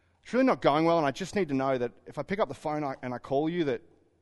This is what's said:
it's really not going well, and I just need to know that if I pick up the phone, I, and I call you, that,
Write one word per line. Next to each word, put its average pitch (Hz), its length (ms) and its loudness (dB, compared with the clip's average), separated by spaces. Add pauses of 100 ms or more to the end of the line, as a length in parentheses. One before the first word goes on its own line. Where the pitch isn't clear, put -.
(220)
it's - 100 -16
really 262 140 4
not 180 140 2
going 156 260 4
well, 170 120 4
and 147 80 2
I 139 40 2
just 185 260 -6
need 180 120 0
to 139 60 -4
know 135 240 0
that 120 140 -2 (140)
if - 120 -14
I 143 40 -4
pick 196 180 -4
up 202 80 0
the 165 60 -8
phone, 151 280 -6
I, 135 200 -6
and 127 120 -6
I 120 40 -6
call 139 300 0
you, 170 160 -2
that, 127 180 -2 (400)